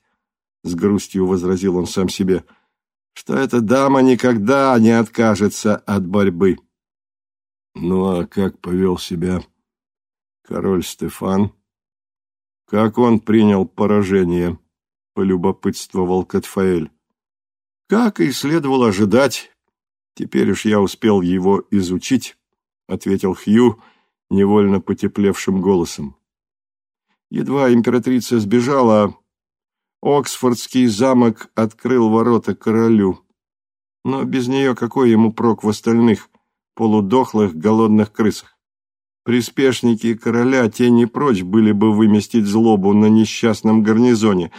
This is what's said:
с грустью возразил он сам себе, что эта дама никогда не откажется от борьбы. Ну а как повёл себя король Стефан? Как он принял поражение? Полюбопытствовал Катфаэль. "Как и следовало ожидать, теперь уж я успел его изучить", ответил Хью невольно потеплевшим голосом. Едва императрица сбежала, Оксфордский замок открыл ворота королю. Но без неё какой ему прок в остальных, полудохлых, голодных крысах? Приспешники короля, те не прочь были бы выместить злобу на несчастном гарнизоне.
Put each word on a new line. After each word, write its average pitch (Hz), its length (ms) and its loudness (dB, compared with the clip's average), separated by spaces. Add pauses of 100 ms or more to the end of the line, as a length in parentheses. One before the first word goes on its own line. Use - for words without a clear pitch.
(640)
с 90 100 -6
грустью 95 520 -2
возразил 92 500 -2
он 85 100 -4
сам 92 220 -4
себе, 92 360 -4 (680)
что - 220 -8
эта 127 240 -2
дама 135 420 2
никогда 127 800 2
не 113 100 6
откажется 107 840 0
от 101 300 -6
борьбы. 95 520 0 (1160)
Ну 92 280 -2
а 87 220 -2
как 95 340 -4
повёл 90 380 -2
себя 90 440 -6 (1000)
король 92 400 -4
Стефан? 95 720 -6 (1120)
Как 107 320 -2
он 117 220 2
принял 104 440 2
поражение? 92 960 -2 (580)
Полюбопытствовал 92 1120 -4
Катфаэль. 92 640 -4 (960)
"Как 220 300 0
и 156 140 0
следовало 135 560 0
ожидать, 107 640 0 (640)
теперь 120 360 -4
уж 92 140 -6
я 107 160 0
успел 101 400 0
его 92 500 0
изучить", 92 640 -4 (520)
ответил 95 460 -4
Хью 113 460 2 (500)
невольно 98 500 2
потеплевшим 98 800 -2
голосом. 85 560 -2 (1120)
Едва 131 420 0
императрица 120 640 0
сбежала, 113 800 2 (840)
Оксфордский 127 840 -2
замок 120 680 0
открыл 113 540 -2
ворота 113 460 0
королю. 110 680 0 (840)
Но 131 200 -6
без 127 220 -4
неё 135 280 -2
какой 120 360 0
ему 110 220 4
прок 113 320 -2
в 107 40 0
остальных, 113 600 0 (460)
полудохлых, 107 840 0
голодных 107 560 2
крысах? - 440 -4 (680)
Приспешники 120 920 0
короля, 120 560 0
те 120 200 0
не 120 160 4
прочь 127 360 -2
были 107 300 2
бы 107 200 2
выместить 107 540 2
злобу 101 460 2
на 107 140 4
несчастном 110 760 2
гарнизоне. 110 760 2